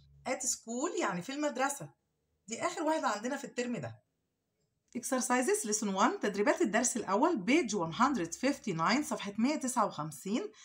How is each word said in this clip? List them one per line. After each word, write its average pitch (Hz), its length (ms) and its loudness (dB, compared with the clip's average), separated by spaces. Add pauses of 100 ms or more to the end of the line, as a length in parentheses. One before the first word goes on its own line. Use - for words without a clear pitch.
(300)
at 269 120 -2
school 262 580 -2
يعني 190 220 0
في 262 100 -8
المدرسة. 277 580 -2 (580)
دي 233 140 -8
آخر 330 220 -2
واحدة 294 240 2
عندنا 233 300 -2
في - 60 -10
الترم 240 340 -4
ده. 117 240 -10 (960)
Exercises 254 680 0
lesson 214 220 -2
one، 214 340 2
تدريبات 208 400 2
الدرس 240 360 2
الأول، 214 520 2
page 277 220 4
one 170 240 -2
hundred 233 400 2
fifty-nine، 208 640 2
صفحة 202 360 -6
مية 262 180 2
تسعة 240 300 0
وخمسين. 196 640 -4 (140)